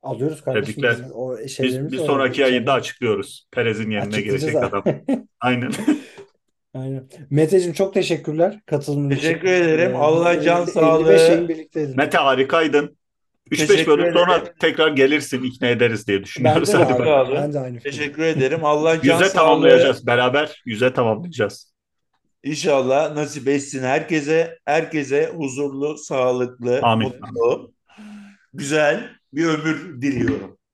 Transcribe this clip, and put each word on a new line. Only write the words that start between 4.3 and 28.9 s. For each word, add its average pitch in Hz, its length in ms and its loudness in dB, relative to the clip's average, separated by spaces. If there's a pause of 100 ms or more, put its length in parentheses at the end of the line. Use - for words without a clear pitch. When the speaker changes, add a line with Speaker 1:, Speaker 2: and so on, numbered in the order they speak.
Speaker 1:
abi. - 0 -
Speaker 2:
adam. 98 200 -4 (580)
Aynen. 123 360 -2
Speaker 1:
<laughs> 294 260 -2 (720)
Aynen. 135 360 -10 (200)
Meteciğim, 170 440 2
çok 190 200 -2
teşekkürler 165 720 -2
katılımın 143 500 -2
için. 160 240 -2
Speaker 3:
Teşekkür 185 80 -2
ederim. 170 480 2
Speaker 1:
Ee, - 0 -
Speaker 3:
Allah 160 460 2
can 170 240 2 (100)
Speaker 1:
elli 160 320 4
beş 160 140 8
Speaker 3:
sağlığı. 160 60 6
Speaker 1:
yayın 170 220 2
birlikteydin. 151 480 -6
Speaker 2:
Mete, 147 200 0
harikaydın. 143 800 2 (540)
Üç 156 180 0
beş 160 180 4
Speaker 3:
Teşekkür - 0 -
Speaker 2:
bölüm 170 260 4
sonra 175 300 4
Speaker 3:
ederim. - 160 -16
Speaker 2:
tekrar 160 320 2
gelirsin, 135 520 0
ikna 127 240 -4
ederiz 113 400 0
diye 98 160 0
düşünüyoruz. 156 460 0
Speaker 1:
Bence 208 100 2
de 170 40 6
Speaker 2:
Hadi 127 100 2
Speaker 1:
abi. 123 60 0
Speaker 2:
bakalım. 143 260 4
Speaker 3:
Sağ 123 60 -6
olun. 139 140 -2
Speaker 1:
Bence 147 140 -6
aynı 127 200 -10
fikir. 143 120 -10
Speaker 3:
Teşekkür 147 320 -6
ederim. 156 420 0
Allah 156 380 2
can 165 180 4
Speaker 2:
Yüze - 20 6
Speaker 3:
sağlığı. 190 220 2
Speaker 2:
tamamlayacağız. 135 640 6
Beraber 127 580 0
yüze 120 280 0
tamamlayacağız. 104 800 -4 (720)
Speaker 3:
İnşallah 143 720 0
nasip 147 320 -6
etsin 139 360 -2
herkese, 156 840 -2
herkese 151 640 -2
huzurlu, 143 680 -8
sağlıklı, 127 840 -4
Speaker 2:
Amin. 117 320 0
Speaker 3:
mutlu, 117 600 -4 (800)
güzel 147 580 -2 (220)